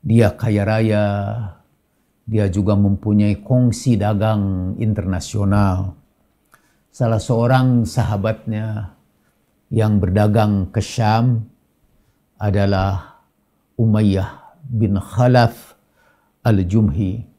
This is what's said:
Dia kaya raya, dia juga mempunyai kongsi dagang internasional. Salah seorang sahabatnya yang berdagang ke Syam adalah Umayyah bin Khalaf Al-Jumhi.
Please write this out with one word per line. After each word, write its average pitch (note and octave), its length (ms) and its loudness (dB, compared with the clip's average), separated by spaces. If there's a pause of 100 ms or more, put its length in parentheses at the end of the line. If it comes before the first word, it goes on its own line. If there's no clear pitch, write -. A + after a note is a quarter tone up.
Dia A2+ 320 4
kaya G#2 280 -2
raya, G#2+ 440 0 (1200)
dia A2 240 0
juga G2+ 280 0
mempunyai G2+ 640 0
kongsi B2 560 0
dagang G2+ 800 -2
internasional. G2 1200 -2 (920)
Salah A2+ 320 -2
seorang B2 640 2
sahabatnya G#2+ 1080 -4 (760)
yang G#2+ 320 2
berdagang G#2 680 2
ke A2 120 -2
Syam A2+ 640 0 (920)
adalah G2 840 -2 (560)
Umayyah G#2+ 880 0
bin G#2+ 320 -2
Khalaf B2 800 0 (640)
Al-Jumhi. G2 960 0